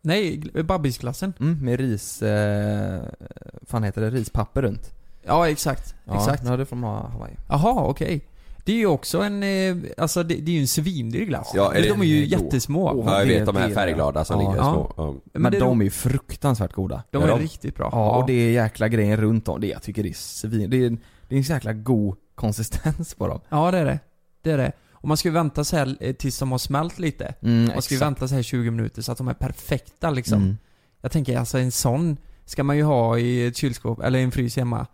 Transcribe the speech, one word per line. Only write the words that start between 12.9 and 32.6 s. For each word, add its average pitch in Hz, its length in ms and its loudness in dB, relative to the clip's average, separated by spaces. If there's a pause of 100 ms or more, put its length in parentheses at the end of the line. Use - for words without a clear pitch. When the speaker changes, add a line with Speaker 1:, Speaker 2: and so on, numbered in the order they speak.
Speaker 2:
Åh, 120 120 0
Speaker 3:
Ja, 98 120 4
jag 98 100 4
Speaker 2:
det 92 100 6
Speaker 3:
vet, 107 80 2
de 98 100 2
här 95 80 2
Speaker 2:
är 95 40 0
det. 104 60 -2
Speaker 3:
färgglada 78 500 0
som - 160 0
Speaker 2:
Ja. 98 100 2
Speaker 3:
ligger 101 140 2
Speaker 1:
Ja. 143 80 4
Speaker 3:
små. - 240 0
Ja. 76 180 -4 (180)
Speaker 1:
Men - 100 0
Speaker 2:
Men - 100 4
Speaker 1:
det 202 60 2
är - 20 4
Speaker 2:
de 127 180 4
Speaker 1:
ro- - 20 4
Speaker 2:
är 101 40 4
ju 98 60 2
fruktansvärt - 800 -2
goda. 95 380 -4
Speaker 1:
De 139 120 0
Speaker 3:
Är - 40 4
Speaker 1:
är - 40 6
Speaker 3:
de? 113 100 4
Speaker 1:
riktigt - 360 -6
bra. - 160 -2
Speaker 2:
Ja, 120 60 0
Speaker 1:
Ja. 110 180 4
Speaker 2:
och 123 100 4
det 131 60 2
är 117 180 4
jäkla 113 380 2
grejen 107 280 4
runt 110 320 2
om. 76 120 -4
Det, 104 60 -2
jag - 160 -6
tycker 104 200 -6
det 98 60 -2
är 80 40 -8
svin-, 107 580 -4
det 127 140 2
är, 120 60 2 (380)
det 131 60 -6
är 135 40 2
en 135 60 2
så 147 80 -2
jäkla 113 200 -2
god 107 440 0 (180)
konsistens 117 800 -4
på 147 140 -4
dem. - 200 -6
Speaker 1:
Ja, 160 220 2
det 185 80 2
är 160 60 2
det. 139 140 0 (440)
Det 160 80 -2
är 147 80 2
det. 131 140 0 (200)
Och - 160 -8
man 151 80 2
ska 175 120 0
ju 160 60 0
vänta 151 300 0
så 170 120 -2
här, 131 240 0
eh, 135 120 -2
tills 131 260 -4
de 135 140 -2
har 127 60 0
smält 151 400 -2
lite. - 440 -4
Speaker 2:
Mm, 117 160 4
Speaker 1:
Man 117 80 6
ska - 80 0
ju - 40 0 (180)
Speaker 2:
exakt. 131 60 2
Speaker 1:
vänta 135 260 -2
så 135 60 0
här 131 80 2
tjugo 117 280 -2
minuter 113 320 -4
så 123 100 -6
att 120 60 -6
de 127 100 -4
är 120 60 -2
perfekta - 760 -4
liksom. 113 320 2
Speaker 2:
Mm. 95 140 2 (440)
Speaker 1:
Jag 127 120 -4
tänker 127 260 0
alltså 123 200 0
en 127 140 2
sån 143 440 0 (280)
ska - 200 -4